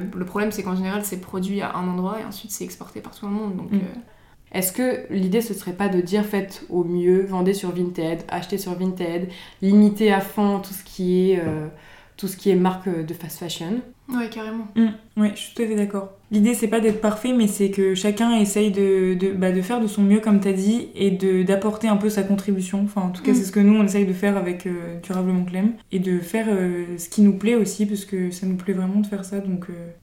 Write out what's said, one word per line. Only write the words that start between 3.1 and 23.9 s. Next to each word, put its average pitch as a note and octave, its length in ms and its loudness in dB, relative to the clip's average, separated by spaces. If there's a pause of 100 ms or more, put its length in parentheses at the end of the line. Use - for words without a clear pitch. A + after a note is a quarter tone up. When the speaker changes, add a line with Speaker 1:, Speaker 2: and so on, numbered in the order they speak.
Speaker 1:
dans G3+ 40 -6
le G3+ 60 -2
monde, G#3 200 -4
donc, F3+ 160 -6
Speaker 2:
Mm. G3+ 40 0
Speaker 1:
euh. F#3 240 -4 (520)
Speaker 3:
Est-ce F#3 200 -2
que B3+ 380 -2
l'idée, F#3+ 300 0
ce A3+ 140 -6
serait F#3 180 -8
pas G3+ 160 -2
de F#3 120 2
dire F#3+ 240 0
faites G3 460 -6
au F3+ 140 0
mieux, F3+ 420 2
vendez F#3 260 0
sur F#3+ 180 -4
Vinted, F3 580 -4
achetez F#3 300 -6
sur F#3 160 -6
Vinted, F3+ 540 -4 (320)
limitez G#3 520 6
à G3 80 4
fond G3+ 400 0
tout F#3+ 120 -14
ce - 120 -14
qui F#3 480 2
est, F3+ 80 2
euh, D#3 260 -4 (500)
tout G3 120 -8
ce F#3 80 -8
qui - 140 0
est F3+ 40 6
marque F3+ 340 2
de E3 240 -4
fast E3+ 260 -12
fashion ? E3+ 420 -6 (280)
Speaker 1:
Ouais, A#3+ 220 -4
carrément. A3 460 -10
Speaker 2:
Mm. A3 440 0
Ouais, G#3 140 4
je - 60 -12
suis - 140 -14
tout - 80 -4
à A3+ 40 0
fait A3 80 -2
d'accord. G3+ 360 -2 (200)
L'idée, G#3+ 240 4
c'est A3+ 140 0
pas A3+ 100 2
d'être G#3+ 220 2
parfait, A3 320 0
mais A#3 160 4
c'est G3 240 2
que F#3+ 240 2
chacun G#3+ 420 2
essaye G#3 320 2
de, F#3+ 440 2
de, F#3+ 180 0
bah, F#3 180 0
de F#3 100 2
faire A#3+ 200 -2
de A3 80 0
son G#3 140 0
mieux, G3+ 180 6
comme G#3+ 180 4
t'as G3 140 2
dit, G3+ 420 2
et G3 160 2
de, F#3 320 2
d'apporter G3 460 0
un G#3 80 4
peu G3+ 120 2
sa G#3 140 0
contribution. G3 600 0
Enfin, G#3 180 -2
en F3+ 80 -2
tout F3+ 140 -10
cas, C4 80 4
Speaker 1:
Mm. - 20 6
Speaker 2:
c'est G3 100 2
ce F#3 80 -6
que G#3 80 2
nous, G3+ 160 8
on G#3+ 80 4
essaye G3 220 2